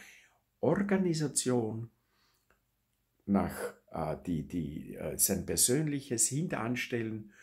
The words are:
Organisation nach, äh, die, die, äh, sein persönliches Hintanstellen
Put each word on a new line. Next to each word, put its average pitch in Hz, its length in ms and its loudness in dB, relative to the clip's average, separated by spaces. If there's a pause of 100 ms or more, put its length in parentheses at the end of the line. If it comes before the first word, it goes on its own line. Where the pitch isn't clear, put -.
(600)
Organisation 147 1300 2 (1400)
nach, 95 300 2 (360)
äh, 78 340 -4
die, 80 200 -2
die, 78 500 -6
äh, 78 220 -6
sein 90 280 2
persönliches 135 840 2
Hintanstellen 117 1040 -4 (120)